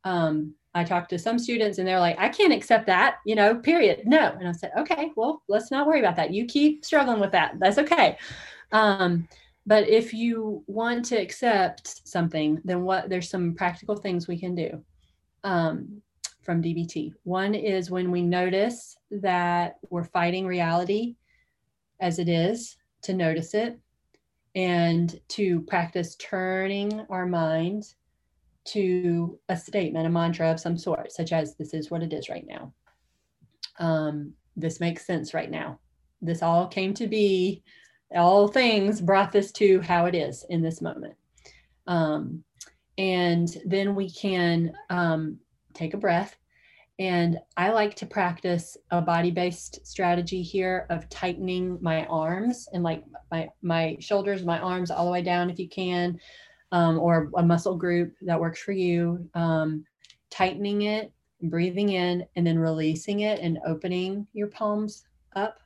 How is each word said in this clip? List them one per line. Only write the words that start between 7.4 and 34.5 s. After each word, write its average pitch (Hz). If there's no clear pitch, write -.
That's 196
okay." 294
Um, 190
but 208
if 226
you 226
want 233
to 240
accept 196
something, 160
then 180
what, 190
there's 180
some 175
practical 180
things 180
we 175
can 180
do, 160
um, 175
from 170
D 165
B 170
T. 160
One 190
is 190
when 180
we 175
notice 185
that 175
we're 175
fighting 180
reality 180
as 175
it 170
is, 175
to 190
notice 165
it 233
and 170
to 180
practice 175
turning 196
our 185
mind 170
to 180
a 180
statement, 165
a 165
mantra 165
of 160
some 170
sort, -
such 165
as, 156
"This 156
is 156
what 165
it 160
is 151
right -
now." -
Um, 156